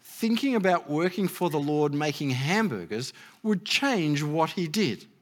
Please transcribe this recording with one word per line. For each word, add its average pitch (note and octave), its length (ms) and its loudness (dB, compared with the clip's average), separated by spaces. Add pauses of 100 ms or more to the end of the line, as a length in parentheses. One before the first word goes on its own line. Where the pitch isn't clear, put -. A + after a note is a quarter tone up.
thinking A#3 520 0
about F3+ 340 2
working F3+ 380 0
for F3 220 -2
the D3+ 100 0
Lord, D3 340 2
making D3 380 -2
hamburgers, C3 800 -2 (300)
would G#3 200 0
change D#3+ 600 0
what D#3 260 0
he E3+ 180 -4
did. D#3 380 0 (160)